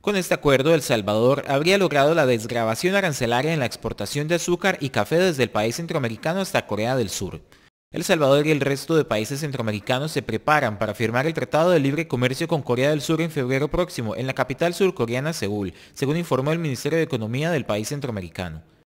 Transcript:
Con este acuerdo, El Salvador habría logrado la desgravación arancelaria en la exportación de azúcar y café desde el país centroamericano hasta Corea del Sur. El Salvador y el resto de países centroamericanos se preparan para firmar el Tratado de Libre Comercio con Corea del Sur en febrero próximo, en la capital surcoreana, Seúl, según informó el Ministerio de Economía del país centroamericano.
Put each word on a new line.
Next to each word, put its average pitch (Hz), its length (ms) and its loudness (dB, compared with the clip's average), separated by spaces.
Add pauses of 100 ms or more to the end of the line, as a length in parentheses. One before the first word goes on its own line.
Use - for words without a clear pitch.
Con 208 120 0
este 180 180 0
acuerdo, 143 400 4
El 147 80 0
Salvador 113 640 2
habría 160 320 2
logrado 147 340 4
la 156 140 4
desgravación 117 680 0
arancelaria 147 600 0
en 156 60 0
la 127 60 0
exportación 117 600 -6
de 165 80 2
azúcar 175 440 0
y 139 100 -4
café 117 260 0
desde 175 260 2
el 113 80 2
país 110 280 0
centroamericano 165 640 -4
hasta 180 260 -2
Corea 110 280 -2
del 117 140 0
Sur. 82 320 -8 (500)
El 165 120 -4
Salvador 147 420 4
y 156 60 2
el 147 100 2
resto 139 340 0
de 151 80 4
países 113 360 -2
centroamericanos 127 720 -2
se 139 100 -2
preparan 113 560 0
para 107 160 -2
firmar 120 320 0
el 160 80 -2
Tratado 156 380 2
de 170 80 6
Libre 147 280 0
Comercio 131 400 -2
con 160 140 0
Corea 127 300 2
del 151 100 0
Sur 160 180 0
en 165 120 -2
febrero 135 360 0
próximo, 139 480 -4
en 131 120 -4
la 131 80 -4
capital 165 400 -2
surcoreana, 143 580 0
Seúl, 101 400 -4 (220)
según 139 220 0
informó 143 340 0
el 165 80 0
Ministerio 151 400 -2
de 160 60 2
Economía 131 440 -4
del 156 160 -2
país 107 220 -2
centroamericano. 95 720 -6 (320)